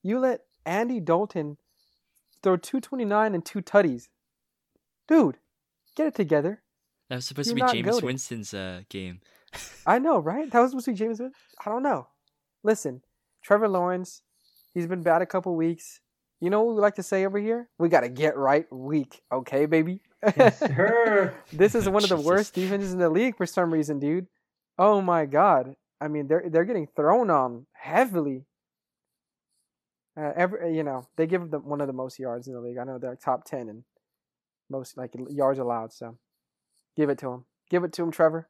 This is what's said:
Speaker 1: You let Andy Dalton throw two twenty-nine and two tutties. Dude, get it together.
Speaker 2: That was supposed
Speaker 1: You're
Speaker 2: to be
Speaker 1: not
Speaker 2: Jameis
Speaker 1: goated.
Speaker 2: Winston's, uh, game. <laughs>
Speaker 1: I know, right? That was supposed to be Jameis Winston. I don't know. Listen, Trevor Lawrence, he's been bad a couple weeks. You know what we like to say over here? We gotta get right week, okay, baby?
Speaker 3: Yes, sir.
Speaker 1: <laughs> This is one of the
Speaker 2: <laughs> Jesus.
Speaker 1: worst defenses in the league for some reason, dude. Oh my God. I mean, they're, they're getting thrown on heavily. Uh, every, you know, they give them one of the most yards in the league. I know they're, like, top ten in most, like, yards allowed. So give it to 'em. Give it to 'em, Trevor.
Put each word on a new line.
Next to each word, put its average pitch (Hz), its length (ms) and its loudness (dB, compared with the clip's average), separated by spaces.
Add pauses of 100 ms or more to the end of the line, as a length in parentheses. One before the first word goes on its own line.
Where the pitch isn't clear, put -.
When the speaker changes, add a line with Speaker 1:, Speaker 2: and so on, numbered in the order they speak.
Speaker 1:
You 214 160 -2
let 254 220 0 (260)
Andy 226 320 -2
Dalton 165 600 -2 (840)
throw 185 140 4
two 254 240 -4
twenty-nine 214 540 0
and 170 100 -4
two - 180 -8
tutties. 160 460 2 (1000)
Dude, 262 320 4 (560)
get 311 140 0
it - 60 -4
together. 165 480 0 (460)
Speaker 2:
That 127 80 -8
was 123 100 -10
supposed 143 220 -6
Speaker 1:
You're 247 200 0
Speaker 2:
to 240 60 2
be - 80 -2
Speaker 1:
not 202 120 0
Speaker 2:
Jameis 240 60 0
Speaker 1:
goated. - 40 -6
Speaker 2:
Winston's, 123 500 -8
uh, 92 340 -8
game. 92 320 -12 (320)
<laughs> - 340 -12
Speaker 1:
I 214 120 4
know, 269 200 2
right? 214 320 -4
That 240 100 4
was 254 100 4
supposed 262 160 -8
to 262 60 -2
be 190 60 -6
Jameis 220 100 -2 (120)
Winston. 262 120 -10 (320)
I 208 60 -6
don't 240 120 -4
know. 202 260 -2 (540)
Listen, 156 400 -2 (400)
Trevor 208 260 2
Lawrence, 180 540 -4 (500)
he's 170 140 -4
been 180 160 -6
bad 170 200 4
a 175 40 -2
couple 180 300 -4
weeks. 165 440 -4 (400)
You 170 100 -2
know 208 120 2
what 233 140 0
we 208 40 0
like 208 140 4
to 190 80 -8
say 190 240 0
over 196 120 -4
here? 226 300 -4 (100)
We 170 120 2
gotta 127 180 4
get 127 280 0
right 139 360 2
week, 135 480 -6 (100)
okay, 135 360 0
baby? 160 340 0 (360)
Speaker 3:
Yes, 233 220 6
sir. 208 840 2
Speaker 1:
<laughs> - 100 -20
This 190 220 4
is 208 140 2
one 208 160 2
of 190 40 0
the 185 80 2
Speaker 2:
<laughs> - 0 -
Jesus. 151 100 -2
Speaker 1:
worst 196 280 2
defenses 190 380 -2
in 185 60 -4
the 170 120 4
league 220 260 2
for 185 100 -2
some 170 260 0
reason, 151 260 0
dude. 160 280 -2 (520)
Oh 202 240 6
my 170 240 2
God. 143 480 4 (260)
I 151 80 -6
mean, 147 200 -4
they're, 160 200 2
they're 165 160 2
getting 196 220 -4
thrown 196 440 2
on 127 420 0
heavily. 156 720 -2 (1700)
Uh, 151 200 -6
every, 175 400 -2
you 160 60 -2
know, 131 240 -6 (100)
they 160 100 0
give 175 240 -4
them 143 160 -6
one 143 140 -6
of 143 60 -2
the 135 60 -6
most 131 260 -10
yards 123 300 -8
in 131 60 -14
the 120 60 -12
league. 123 180 -10
I 123 60 -8
know 131 140 -10
they're, 123 120 -8
like, 127 100 -16
top 127 240 -2
ten 123 240 -10
in 110 160 -18 (840)
most, 135 260 -12
like, 127 160 -12 (160)
yards 139 300 0
allowed. 117 340 -4
So 117 260 -18 (800)
give 147 140 2
it 135 80 -2
to 131 140 -8
'em. 127 120 -14 (240)
Give 180 160 0
it 170 100 -6
to 175 80 -6
'em, 170 80 -2
Trevor. 165 400 2